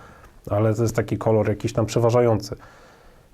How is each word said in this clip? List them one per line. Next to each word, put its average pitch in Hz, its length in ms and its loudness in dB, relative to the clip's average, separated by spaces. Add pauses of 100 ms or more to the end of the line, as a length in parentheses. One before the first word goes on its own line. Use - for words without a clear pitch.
(500)
ale 107 260 2
to 117 60 -2
jest 113 140 -2
taki 113 220 -2
kolor 110 320 2
jakiś 107 240 -4
tam 113 120 0
przeważający. 117 680 2 (800)